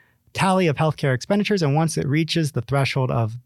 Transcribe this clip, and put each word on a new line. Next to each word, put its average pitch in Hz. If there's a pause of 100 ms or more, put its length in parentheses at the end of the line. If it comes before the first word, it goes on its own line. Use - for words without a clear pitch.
(320)
tally 185
of 143
healthcare 151
expenditures, 202
and 139
once 160
it 156
reaches 156
the 110
threshold 135
of 117